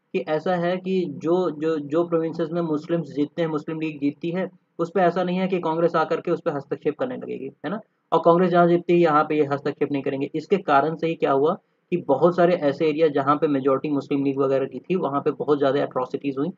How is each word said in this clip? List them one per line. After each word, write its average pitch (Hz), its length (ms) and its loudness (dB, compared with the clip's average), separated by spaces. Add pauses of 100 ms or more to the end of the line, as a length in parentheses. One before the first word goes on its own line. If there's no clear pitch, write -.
(120)
कि 185 60 -2
ऐसा 160 360 -2
है 175 220 -2
कि 180 320 -2
जो, 160 420 0
जो, 156 280 -2
जो 151 300 -2
provinces 165 440 -2
में 175 100 -2
मुस्लिम्स 165 440 -2
जीतते 147 360 -4
हैं, 160 60 0
मुस्लिम 156 320 -6
लीग 156 200 -6
जीतती 143 300 -4
है, 180 360 -6 (120)
उस 165 160 -4
पे 196 60 2
ऐसा 175 220 2
नहीं 180 160 -2
है 190 100 -2
कि 185 120 -2
कांग्रेस 165 360 0
आकर 160 240 0
के 175 100 -6
उस 160 100 0
पे 170 100 -4
हस्तक्षेप 143 480 -6
करने 127 180 -4
लगेगी, 123 300 -10
है - 240 -12
ना? 214 100 -6 (320)
और 165 120 2
कांग्रेस 175 260 6
जहाँ 175 180 6
जीतती 175 240 2
है 175 60 6
यहाँ 156 260 4
पे 151 120 -2
ये 147 100 2
हस्तक्षेप 143 460 -4
नहीं 139 100 -2
करेंगे। 135 320 -4
इसके 160 220 0
कारण 156 400 2
से 165 100 -4
ही 165 80 0
क्या 147 180 0
हुआ 147 220 2 (360)
कि 180 60 0
बहुत 160 400 2
सारे 175 180 4
ऐसे 147 340 0
एरिया 156 200 2
जहाँ 143 280 2
पे 156 120 0
majority 135 420 0
Muslim 139 340 -2
League 135 140 0
वगैरह 135 280 0
की 131 120 -12
थी 180 180 -4
वहाँ 143 240 -2
पे 147 100 0
बहुत 143 280 2
ज़्यादा 139 240 2
atrocities 131 560 -4
हुई, 156 200 -2